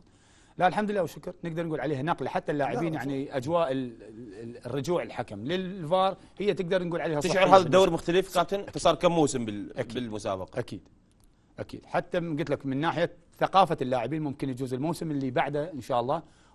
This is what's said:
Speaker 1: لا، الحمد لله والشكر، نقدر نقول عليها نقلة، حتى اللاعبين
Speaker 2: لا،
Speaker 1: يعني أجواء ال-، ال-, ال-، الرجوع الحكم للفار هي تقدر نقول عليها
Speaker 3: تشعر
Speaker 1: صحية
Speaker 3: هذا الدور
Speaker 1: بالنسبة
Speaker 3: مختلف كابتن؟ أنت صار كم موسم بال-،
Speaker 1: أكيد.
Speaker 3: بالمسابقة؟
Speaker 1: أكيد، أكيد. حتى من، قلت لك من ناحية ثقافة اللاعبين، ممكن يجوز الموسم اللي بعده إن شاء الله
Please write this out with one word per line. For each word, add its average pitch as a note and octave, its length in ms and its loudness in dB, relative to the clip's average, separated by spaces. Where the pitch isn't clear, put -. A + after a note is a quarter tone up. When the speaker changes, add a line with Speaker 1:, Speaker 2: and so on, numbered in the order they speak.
Speaker 1:
لا، F3 80 4
الحمد G3 240 0
لله G3+ 120 0
والشكر، D#3+ 300 -8
نقدر E3+ 220 -4
نقول D3+ 140 -4
عليها C3+ 220 -2
نقلة، D3 280 -2
حتى F3+ 220 -2
اللاعبين C#3+ 400 0
Speaker 2:
لا، D#3 60 -4
Speaker 1:
يعني C#3 380 -4
أجواء D3+ 360 0
ال-، B2 300 -6
ال-, A2+ 540 -14
ال-، - 100 -14
الرجوع C#3 360 -2
الحكم A2 420 -8
للفار F#3 720 0
هي G3 160 0
تقدر F3+ 300 0
نقول E3+ 160 -2
عليها D3+ 200 0
Speaker 3:
تشعر D#3+ 140 2
Speaker 1:
صحية F#3 220 10
Speaker 3:
هذا F#3+ 60 10
الدور F3+ 260 8
Speaker 1:
بالنسبة E3 60 2
Speaker 3:
مختلف F3 400 0
كابتن؟ F#3 260 0
أنت - 180 -10
صار E3 160 4
كم F3 180 4
موسم C#3+ 320 2
بال-، G#2 340 -6
Speaker 1:
أكيد. A#2 160 -4
Speaker 3:
بالمسابقة؟ G#2+ 640 -6
Speaker 1:
أكيد، A2 220 -6
أكيد. - 280 -12
حتى - 340 -2
من، E3 180 -4
قلت D3 120 -4
لك C#3 160 -2
من C3 100 -2
ناحية D#3 340 0
ثقافة E3+ 420 4
اللاعبين، B2+ 400 -2
ممكن C#3+ 260 -4
يجوز B2+ 260 -4
الموسم D#3+ 360 -4
اللي C3+ 200 -2
بعده D3 420 -2
إن C#3 80 -10
شاء A#2+ 200 -2
الله C3 220 -2